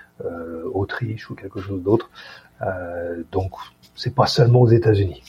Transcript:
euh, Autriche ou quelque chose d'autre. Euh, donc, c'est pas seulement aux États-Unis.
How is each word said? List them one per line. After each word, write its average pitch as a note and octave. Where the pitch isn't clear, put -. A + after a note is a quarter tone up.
euh, E2
Autriche G#2+
ou -
quelque G2
chose F#2+
d'autre. G#2
Euh, F2
donc, F#2+
c'est -
pas G#2+
seulement A#2+
aux A#2+
États-Unis. G2+